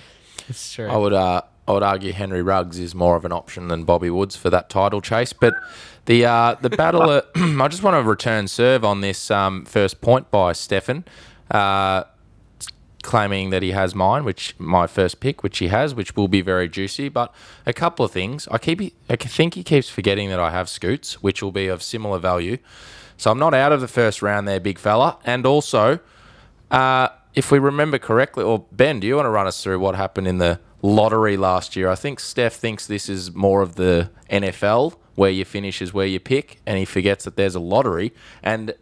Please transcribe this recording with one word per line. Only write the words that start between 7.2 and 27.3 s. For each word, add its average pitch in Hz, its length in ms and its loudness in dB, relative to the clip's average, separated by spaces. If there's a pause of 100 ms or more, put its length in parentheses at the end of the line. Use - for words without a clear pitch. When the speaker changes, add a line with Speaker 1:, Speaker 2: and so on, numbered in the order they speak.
Speaker 2:
<clears throat> - 60 -12
I 151 320 0
just 180 160 -6
want 190 100 4
to 143 80 2
return 107 460 0
serve 123 360 2
on 101 180 0
this, - 280 -4
um, 98 340 0
first - 360 0
point 123 320 2
by 92 200 2
Stefan, 123 520 -4 (440)
uh, 98 560 2 (1000)
claiming 101 460 0
that 95 120 0
he 92 80 -2
has 95 240 -2
mine, 104 300 0
which - 340 -8
my 87 300 0
first - 320 -2
pick, 135 240 -6
which - 140 -6
he 90 100 -2
has, 127 260 0
which 104 220 -10
will 101 100 2
be 95 140 2
very 90 280 -2
juicy. 98 400 -8
But 120 240 -4 (320)
a 120 80 -2
couple - 320 -2
of - 60 0
things. 107 400 -6
I 117 80 0
keep, 170 220 -4 (280)
I - 80 -2
think - 380 -2
he 180 80 -12
keeps 147 260 2
forgetting 101 420 -2
that 90 100 -2
I 85 100 0
have 87 180 -4
Scoots, - 540 -6
which 98 180 0
will 98 120 -6
be 95 160 -4
of 90 160 -6
similar 107 340 -6
value. 90 400 -2 (580)
So - 140 2
I'm 117 80 2
not 151 160 4
out 135 160 4
of 143 100 4
the 123 80 -6
first 113 340 0
round 101 260 -2
there, 98 100 -2
big 92 200 -4
fella. 120 460 2
And 123 220 -2
also, 135 540 2 (720)
uh, 131 380 2 (220)